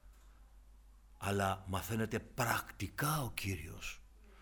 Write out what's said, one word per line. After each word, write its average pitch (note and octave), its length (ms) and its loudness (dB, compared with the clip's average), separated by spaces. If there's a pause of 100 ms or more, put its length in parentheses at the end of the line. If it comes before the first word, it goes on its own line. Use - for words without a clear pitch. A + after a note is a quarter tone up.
(1160)
αλλά G2 500 4
μαθαίνεται G#2+ 520 2
πρακτικά B2+ 1000 0
ο A2 100 -2
Κύριος. D#2+ 720 -4 (400)